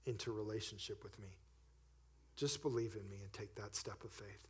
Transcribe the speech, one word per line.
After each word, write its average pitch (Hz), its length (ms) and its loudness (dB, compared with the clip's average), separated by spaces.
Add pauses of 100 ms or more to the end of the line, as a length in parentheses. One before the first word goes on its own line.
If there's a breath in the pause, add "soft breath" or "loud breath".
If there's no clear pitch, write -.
into 117 260 2
relationship 107 720 0
with 101 160 -10
me. 95 180 -10 (960)
Just - 260 4
believe 117 340 6
in 98 140 -4
me 98 120 -6
and 101 120 -8
take 101 220 -6
that 104 200 -4
step - 280 -2
of 107 80 -6
faith. 104 380 -10